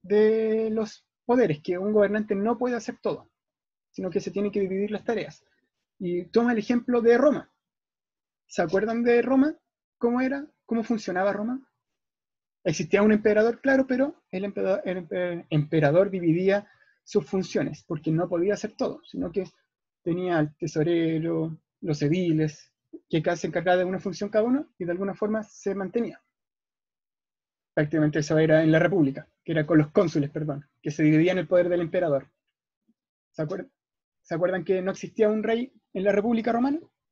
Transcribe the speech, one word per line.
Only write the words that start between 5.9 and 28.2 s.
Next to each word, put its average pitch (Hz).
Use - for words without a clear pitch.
Y 175
toma 240
el 226
ejemplo 240
de 233
Roma. 247
¿Se -
acuerdan 214
de 240
Roma? 269
¿Cómo 240
era? 277
¿Cómo 233
funcionaba 196
Roma? 233
Existía 180
un 214
emperador, 214
claro, 269
pero 262
el 190
empera-, 196
el 185
empe-, 175
emperador 156
dividía 185
sus -
funciones, 180
porque 160
no 170
podía 180
hacer 214
todo, -
sino 175
que 185
tenía 175
al 151
tesorero, 160
los 156
ediles, 156
que 165
cada, 175
se -
encargaba 175
de 185
una 185
función 196
cada 214
uno, 262
y 185
de 175
alguna 190
forma 220
se -
mantenía. 196
Prácticamente 151
eso 156